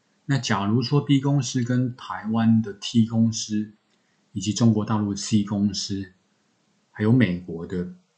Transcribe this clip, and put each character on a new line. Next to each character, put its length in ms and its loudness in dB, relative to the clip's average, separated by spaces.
那 140 0
假 260 -2
如 160 2
说 180 2
B 200 2
公 220 0
司 220 -4
跟 320 -2
台 360 -12
湾 320 4
的 100 -8
T 320 2
公 260 2
司， 420 -6
以 80 -8
及 140 -4
中 200 4
国 100 0
大 140 -2
陆 140 -2
的 40 -4
C 280 0
公 280 0
司， 420 -8
还 140 -6
有 80 4
美 280 4
国 280 -10
的 280 -6